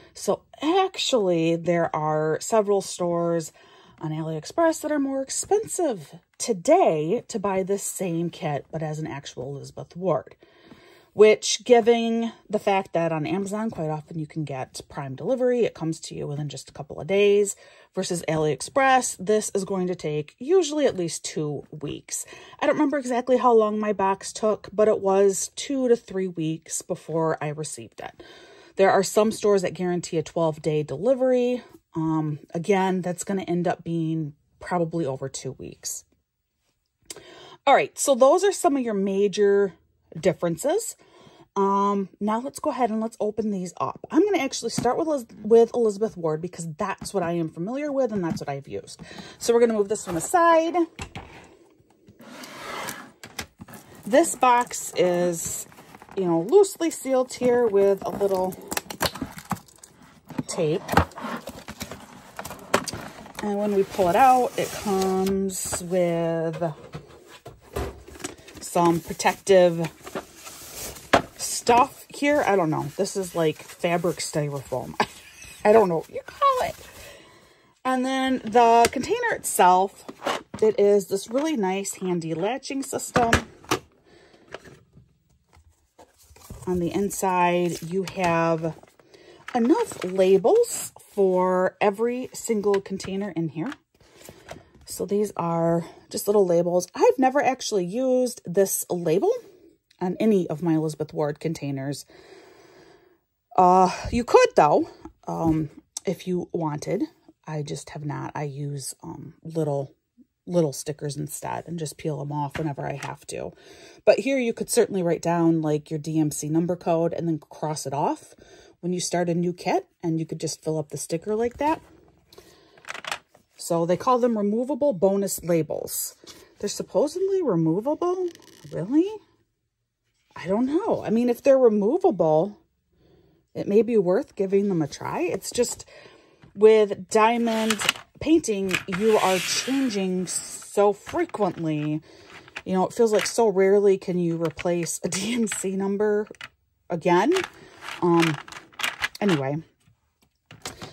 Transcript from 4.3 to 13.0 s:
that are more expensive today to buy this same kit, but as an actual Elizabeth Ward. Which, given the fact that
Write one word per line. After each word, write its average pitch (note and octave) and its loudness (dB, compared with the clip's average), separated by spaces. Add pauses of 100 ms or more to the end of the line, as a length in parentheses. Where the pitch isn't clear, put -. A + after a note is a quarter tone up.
that D4+ -4
are D4+ 0
more C4+ -2
expensive C4+ -4 (200)
today G#3 2
to A3+ -8
buy F#3+ 0
this G3 -2
same E3+ -4
kit, D3+ -6
but D#3+ -8
as D#3 -6
an D#3 -8
actual C#3 -12
Elizabeth C3+ -16
Ward. F3 -2 (800)
Which, - 6
given A3+ 4 (160)
the G3+ -2
fact G3 0
that E3 0